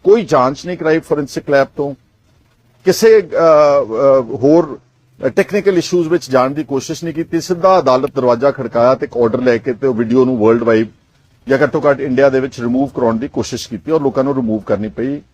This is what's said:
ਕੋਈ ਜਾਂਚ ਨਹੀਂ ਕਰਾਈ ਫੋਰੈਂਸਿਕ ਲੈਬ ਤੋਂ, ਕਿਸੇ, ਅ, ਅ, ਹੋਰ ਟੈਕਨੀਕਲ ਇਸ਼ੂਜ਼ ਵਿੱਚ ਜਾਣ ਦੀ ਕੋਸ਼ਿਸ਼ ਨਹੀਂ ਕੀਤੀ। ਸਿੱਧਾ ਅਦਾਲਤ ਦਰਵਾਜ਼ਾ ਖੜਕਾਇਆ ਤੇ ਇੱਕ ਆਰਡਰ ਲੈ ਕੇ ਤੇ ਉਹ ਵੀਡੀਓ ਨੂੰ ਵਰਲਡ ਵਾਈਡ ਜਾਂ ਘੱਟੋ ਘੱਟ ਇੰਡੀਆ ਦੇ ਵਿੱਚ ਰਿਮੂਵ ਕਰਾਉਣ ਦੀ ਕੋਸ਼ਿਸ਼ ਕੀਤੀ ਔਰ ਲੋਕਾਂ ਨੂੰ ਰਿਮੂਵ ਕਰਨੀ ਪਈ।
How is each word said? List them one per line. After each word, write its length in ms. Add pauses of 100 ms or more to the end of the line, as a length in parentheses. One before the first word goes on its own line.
ਕੋਈ 200
ਜਾਂਚ 420
ਨਹੀਂ 120
ਕਰਾਈ 200
ਫੋਰੈਂਸਿਕ 520
ਲੈਬ 260
ਤੋਂ, 180 (880)
ਕਿਸੇ, 360
ਅ, 20
ਅ, 960
ਹੋਰ 580 (580)
ਟੈਕਨੀਕਲ 420
ਇਸ਼ੂਜ਼ 300
ਵਿੱਚ 220
ਜਾਣ 200
ਦੀ 140
ਕੋਸ਼ਿਸ਼ 400
ਨਹੀਂ 100
ਕੀਤੀ। 260
ਸਿੱਧਾ 380
ਅਦਾਲਤ 360
ਦਰਵਾਜ਼ਾ 360
ਖੜਕਾਇਆ 440
ਤੇ 120
ਇੱਕ 100
ਆਰਡਰ 240
ਲੈ 180
ਕੇ 140
ਤੇ 140
ਉਹ 80
ਵੀਡੀਓ 300
ਨੂੰ 140
ਵਰਲਡ 240
ਵਾਈਡ 260 (600)
ਜਾਂ 140
ਘੱਟੋ 280
ਘੱਟ 100
ਇੰਡੀਆ 300
ਦੇ 100
ਵਿੱਚ 200
ਰਿਮੂਵ 280
ਕਰਾਉਣ 280
ਦੀ 120
ਕੋਸ਼ਿਸ਼ 400
ਕੀਤੀ 220
ਔਰ 100
ਲੋਕਾਂ 240
ਨੂੰ 100
ਰਿਮੂਵ 260
ਕਰਨੀ 280
ਪਈ। 320 (140)